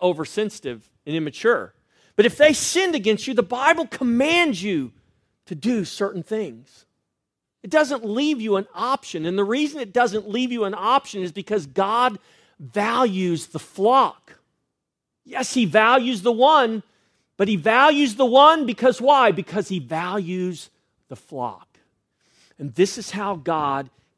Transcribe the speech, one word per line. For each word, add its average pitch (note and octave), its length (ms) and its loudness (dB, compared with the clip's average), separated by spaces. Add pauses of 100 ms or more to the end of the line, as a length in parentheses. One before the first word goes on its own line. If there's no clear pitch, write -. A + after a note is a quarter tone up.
oversensitive D#3+ 880 -4 (160)
and D3 80 -6
immature? D#3+ 600 -2 (420)
But G#3 100 6
if - 120 -4
they D4+ 160 6
sinned F4 420 0
against G#3 320 -2
you, - 60 -4
the G#3+ 80 2
Bible C4+ 440 0
commands C4 760 0
you E3 300 -4 (560)
to F3+ 80 -12
do G#3 300 -2
certain G3 400 -6
things. C#3+ 600 -10 (760)
It F#3+ 80 -14
doesn't C#4 340 0
leave B3+ 360 -2
you G#3+ 160 0
an G3 180 -2
option. F#3+ 520 -6
And F#3 120 -4
the G3+ 60 0
reason C#4+ 360 -2
it G3+ 120 -10
doesn't G#3+ 360 0
leave B3 220 -2
you A#3 140 -4
an G3 100 -4
option G#3 480 -2
is F3+ 80 -6
because G3 360 -6
God G#3 520 0 (400)
values F#3+ 880 -2
the D#3 120 -10
flock. - 800 0 (840)
Yes, - 300 -6
He A#3+ 120 2
values A3+ 560 4
the A#3+ 100 2
one, A#3+ 500 4 (540)
but G3 100 0
He G#3 100 0
values B3+ 600 4
the C4 100 2
one C#4+ 400 6
because A#3+ 340 0
why? C4 300 4
Because F3+ 380 -4
He F#3+ 100 -4
values F3+ 920 -6 (380)
the B2 80 -16
flock. B2 640 -12 (800)
And C#3+ 160 -12
this F#3+ 240 0
is - 120 -12
how G3 260 -6
God C#3+ 520 -4 (300)